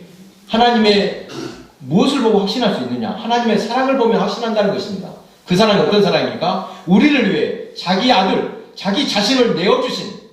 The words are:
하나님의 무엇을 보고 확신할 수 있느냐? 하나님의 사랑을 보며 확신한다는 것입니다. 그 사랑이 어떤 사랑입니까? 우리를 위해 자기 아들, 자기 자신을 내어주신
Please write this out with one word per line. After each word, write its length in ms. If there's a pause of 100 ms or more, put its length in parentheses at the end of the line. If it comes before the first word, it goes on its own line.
(460)
하나님의 840 (520)
무엇을 420
보고 180
확신할 340
수 80
있느냐? 280
하나님의 480
사랑을 400
보며 200
확신한다는 540
것입니다. 380 (360)
그 100
사랑이 240
어떤 220
사랑입니까? 840
우리를 480
위해 400
자기 380
아들, 540 (100)
자기 320
자신을 480
내어주신 600 (160)